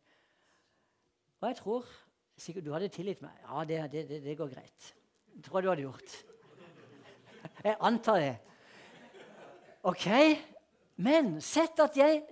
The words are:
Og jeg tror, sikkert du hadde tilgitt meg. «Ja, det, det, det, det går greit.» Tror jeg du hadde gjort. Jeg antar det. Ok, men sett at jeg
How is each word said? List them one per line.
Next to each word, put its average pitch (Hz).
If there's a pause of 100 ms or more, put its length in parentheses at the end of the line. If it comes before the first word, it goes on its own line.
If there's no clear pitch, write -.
(1400)
Og 196
jeg 247
tror, 240 (520)
sikkert 175
du 147
hadde 180
tilgitt 185
meg. 104 (100)
«Ja, 156
det, 156
det, 151
det, 147
det 147
går 147
greit.» - (480)
Tror -
jeg 185
du 185
hadde 170
gjort. - (1400)
Jeg 214
antar 220
det. 139 (1500)
Ok, 175 (920)
men 240
sett 320
at 294
jeg 302